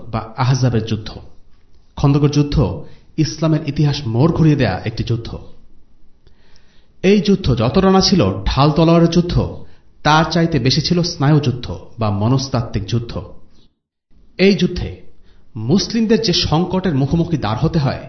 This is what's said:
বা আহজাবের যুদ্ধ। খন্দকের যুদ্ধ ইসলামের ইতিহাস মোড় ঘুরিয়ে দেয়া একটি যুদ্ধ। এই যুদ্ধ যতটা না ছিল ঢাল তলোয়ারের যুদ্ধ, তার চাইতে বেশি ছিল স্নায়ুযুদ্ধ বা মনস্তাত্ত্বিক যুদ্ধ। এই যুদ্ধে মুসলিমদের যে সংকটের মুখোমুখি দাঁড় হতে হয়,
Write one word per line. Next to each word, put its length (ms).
বা 120
আহজাবের 480
যুদ্ধ। 240
খন্দকের 340
যুদ্ধ 240
ইসলামের 500
ইতিহাস 300
মোড় 260
ঘুরিয়ে 280
দেয়া 140
একটি 180
যুদ্ধ। 260
এই 180
যুদ্ধ 340
যতটা 360
না 100
ছিল 200
ঢাল 280
তলোয়ারের 420
যুদ্ধ, 220
তার 320
চাইতে 280
বেশি 220
ছিল 220
স্নায়ুযুদ্ধ 640
বা 140
মনস্তাত্ত্বিক 720
যুদ্ধ। 280
এই 160
যুদ্ধে 340
মুসলিমদের 680
যে 180
সংকটের 560
মুখোমুখি 420
দাঁড় 240
হতে 180
হয়, 300